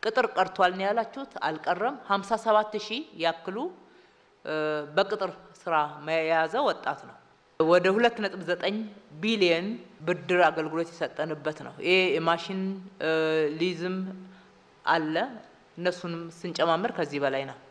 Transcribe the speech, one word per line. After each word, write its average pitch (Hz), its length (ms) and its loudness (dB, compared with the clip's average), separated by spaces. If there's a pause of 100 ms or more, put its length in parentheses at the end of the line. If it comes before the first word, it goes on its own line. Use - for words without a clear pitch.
ቅጥር 233 260 2
ቀርቷል 180 420 2
ነው 190 120 -4
ያላችሁት፣ 226 480 -2 (100)
አልቀረም። 175 640 -2
ሀምሳ 196 340 -2
ሰባት 214 400 2
ሺህ 220 260 -6 (140)
ያክሉ 165 400 -2 (1300)
በቅጥር 196 420 0 (240)
ስራ - 180 -4 (280)
መያዘ 160 600 2
ወጣት 165 420 -2
ነው። - 120 -20 (440)
ወደ 175 300 6
ሁለት 233 300 4
ነጥብ 190 240 -4
ዘጠኝ 175 320 -2 (420)
ቢሊዮን 180 500 2 (340)
ብድር 175 420 2
አገልግሎት 160 460 2
የሰጠንበት 151 720 -6
ነው። - 180 -14
ይሄ 180 160 4 (160)
የማሽን 170 500 0 (920)
ሊዝም 175 440 -2 (880)
አለ፣ 156 300 2 (600)
እነሱንም 175 440 -4 (120)
ስንጨማምር 170 600 0
ከዚህ 143 280 -4
በላይ 135 240 0
ነው። 131 120 -14 (140)